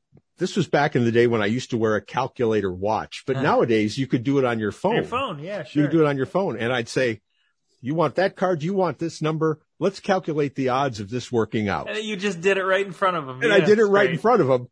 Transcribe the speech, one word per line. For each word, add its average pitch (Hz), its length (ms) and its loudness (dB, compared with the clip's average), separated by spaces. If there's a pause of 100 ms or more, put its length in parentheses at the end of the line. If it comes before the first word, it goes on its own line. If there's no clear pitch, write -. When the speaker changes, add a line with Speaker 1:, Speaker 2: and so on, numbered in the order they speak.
(380)
Speaker 1:
This - 180 -4
was 175 120 0
back 147 280 2
in 120 80 2
the 117 80 2
day 120 140 6
when 117 160 2
I 101 40 0
used 120 240 -4
to 127 60 -2
wear 110 200 2
a 101 40 0
calculator 110 720 -2
watch, 92 540 -6
but 131 100 -2
Speaker 2:
Uh-huh. 131 60 -4
Speaker 1:
nowadays 117 560 0
you 131 80 -2
could 123 180 -2
do 139 140 0
it 131 60 2
on 120 140 0
your 104 140 -2
phone. 208 240 -2
Speaker 2:
Your - 80 0
phone, 233 360 -6
yeah, 190 180 -10
Speaker 1:
You 151 60 -10
could - 60 -20
Speaker 2:
sure. 147 180 0
Speaker 1:
do 160 140 2
it 151 40 4
on 143 100 0
your 131 100 -2
phone, 175 300 -4
and 117 160 -2
I'd 120 160 -2
say, 123 320 -2 (600)
"You 131 120 -4
want 160 200 0
that 190 220 0
card? 185 260 0
You 180 120 -2
want 180 260 -2
this 165 200 -6
number? 156 400 -2 (180)
Let's 185 220 -2
calculate 156 540 -2
the 131 160 -2
odds 127 300 -2
of 101 100 -8
this 123 220 -8
working 110 360 0
out." 87 220 -2
Speaker 2:
And 208 140 -6
you 214 120 -6
just 185 240 -4
did 190 180 2
it 185 60 -2
right 190 220 2
in 185 60 -12
front 185 240 0
of 139 120 -6
him. 131 140 -8
Speaker 1:
And 226 100 2
I 202 60 6
Speaker 2:
Yeah, 165 80 6
Speaker 1:
did 208 140 6
it 220 40 6
right 202 220 4
in 170 60 0
Speaker 2:
great. 165 100 -4
Speaker 1:
front 226 180 4
of 131 80 4
him, 127 220 2